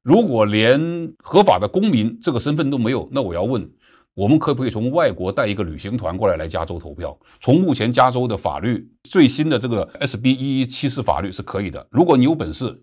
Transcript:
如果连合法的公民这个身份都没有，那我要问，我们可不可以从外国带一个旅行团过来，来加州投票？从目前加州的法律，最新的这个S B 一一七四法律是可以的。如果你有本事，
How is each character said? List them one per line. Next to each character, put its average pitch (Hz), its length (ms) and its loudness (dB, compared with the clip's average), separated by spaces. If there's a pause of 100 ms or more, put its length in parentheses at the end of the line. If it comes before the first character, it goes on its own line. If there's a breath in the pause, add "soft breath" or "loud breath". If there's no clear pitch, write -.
如 202 220 6
果 117 200 2
连 110 340 4 (380)
合 - 260 4
法 107 160 6
的 101 80 0
公 196 240 0
民 113 300 0
这 170 100 -2
个 120 80 -2
身 147 160 -2
份 151 140 0
都 139 80 -2
没 117 140 0
有， 107 200 -2
那 135 100 -2
我 95 120 -4
要 85 100 -4
问， 120 260 -4 (440 soft breath)
我 92 120 -2
们 147 140 6
可 151 140 0
不 123 100 -4
可 135 60 -2
以 - 20 -4
从 117 180 -4
外 147 220 2
国 90 180 -6
带 123 160 -2
一 104 80 -4
个 101 80 -6
旅 78 160 -6
行 101 200 -8
团 90 200 -6
过 101 120 0
来， 85 80 0
来 80 100 -8
加 82 180 -6
州 87 140 -10
投 80 140 -16
票？ 76 220 -12 (260 soft breath)
从 139 180 4
目 180 140 2
前 113 180 -2
加 127 180 4
州 123 160 -2
的 110 120 -4
法 73 220 -6
律， 107 300 -4 (140)
最 156 240 4
新 151 220 -2
的 131 100 0
这 120 80 -4
个 113 160 -2 (160)
S 143 160 -6
B 127 160 0
一 135 300 -2
一 127 40 0
七 123 220 -6
四 127 160 -4
法 73 160 0
律 92 100 -6
是 95 120 -12
可 98 200 -8
以 95 80 -6
的。 - 220 -14
如 143 140 4
果 170 100 4
你 123 80 6
有 147 100 4
本 90 200 -6
事， - 300 -10